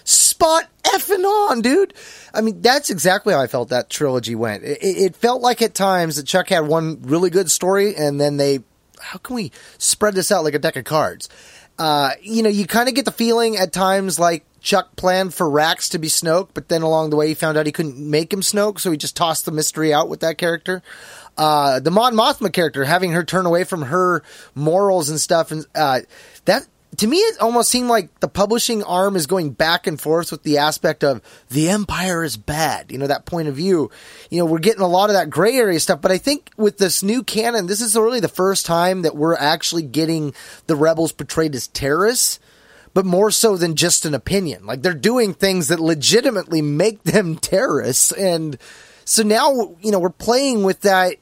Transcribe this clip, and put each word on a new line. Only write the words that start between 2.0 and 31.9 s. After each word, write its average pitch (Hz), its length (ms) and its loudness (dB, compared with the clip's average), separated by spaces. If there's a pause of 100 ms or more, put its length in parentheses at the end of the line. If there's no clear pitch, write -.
I 214 80 -2
mean, 202 220 -2
that's 269 260 2
exactly 185 460 0
how 135 80 2
I 123 40 0
felt 120 240 -4
that 123 200 -2
trilogy 123 460 -2
went. 107 260 -4
It, 139 180 -6
it, 190 180 0
it 185 180 0
felt 247 260 0
like 240 180 2
at 220 140 0
times 180 420 0
that 143 100 -6
Chuck 180 220 0
had 165 180 2
one 160 360 -2
really 165 260 0
good 170 220 0
story, 196 440 0
and 143 240 -2
then 147 200 0
they, 139 220 2 (400)
how - 180 -16
can - 180 -10
we 196 160 -6 (240)
spread - 380 0
this 190 180 0
out 170 120 2
like 151 100 0
a 147 40 0
deck 156 180 -2
of 123 80 -6
cards? 123 440 -2 (500)
Uh, 147 340 2 (100)
you 226 200 -2
know, 220 60 2
you 202 180 0
kinda 240 260 0
get 240 120 -2
the 220 60 -2
feeling 233 460 0
at 185 160 -2
times 190 460 0
like 170 260 0 (160)
Chuck - 340 -2
planned 185 400 0
for 165 160 0
Rax 156 380 0
to 175 100 -6
be 160 80 -6
Snoke, 165 480 -2
but 147 140 -12
then 165 140 0
along 160 280 0
the 147 60 2
way 151 100 2
he 156 80 -2
found 156 240 -2
out 156 80 0
he 147 60 -2
couldn't 139 260 -6
make 151 340 -2
him 190 100 -4
Snoke, 202 360 0
so 185 140 -2
he 151 40 0
just 147 200 -8
tossed 165 280 -2
the 175 60 -4
mystery 156 420 -2
out 151 160 2
with 156 120 -10
that 160 180 -4
character. 175 440 -4 (540)
Uh, 147 440 2
the 147 100 0
Mon 226 240 2
Mothma 226 380 2
character, 143 320 -2
having 180 280 0
her 170 120 0
turn 180 200 -2
away 175 200 2
from 175 180 -6
her 175 400 0 (320)
morals 170 540 2
and 156 120 -6
stuff, 165 300 0
and, 156 240 -8
uh, 135 260 0 (440)
that, 226 200 2 (340)
to 214 100 0
me, 294 80 2
it 440 240 2
almost 233 320 2
seemed 247 160 0
like 214 320 -2
the 170 80 0
publishing 208 560 0
arm 185 320 0
is 151 100 -2
going 170 240 -2
back 160 380 -2
and 151 120 -6
forth 160 300 -2
with 160 140 -12
the 147 140 2
aspect 151 440 0
of 135 180 0 (280)
the 151 200 0
Empire 180 540 -2